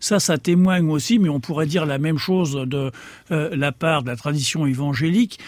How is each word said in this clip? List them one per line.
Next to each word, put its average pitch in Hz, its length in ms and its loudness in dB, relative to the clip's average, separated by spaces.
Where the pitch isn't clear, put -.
ça, 208 200 0
ça 160 180 0
témoigne 180 520 2
aussi, 156 280 2
mais 190 120 4
on 143 100 -2
pourrait 156 260 -2
dire 156 200 0
la 139 120 -2
même 156 200 0
chose 180 340 0
de, 135 240 -4
euh, 160 260 -2
la 139 160 0
part 160 300 0
de 120 60 -6
la 123 80 -4
tradition 147 500 -2
évangélique, 143 800 0